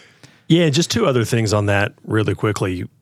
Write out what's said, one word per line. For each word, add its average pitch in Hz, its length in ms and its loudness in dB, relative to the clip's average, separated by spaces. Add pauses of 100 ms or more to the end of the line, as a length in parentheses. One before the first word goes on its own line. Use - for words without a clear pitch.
(480)
Yeah, 165 220 4
just 156 200 0
two - 160 -2
other 123 180 2
things 110 300 -2
on 104 140 0
that 101 260 0 (120)
really 104 280 -2
quickly. 98 540 -4 (140)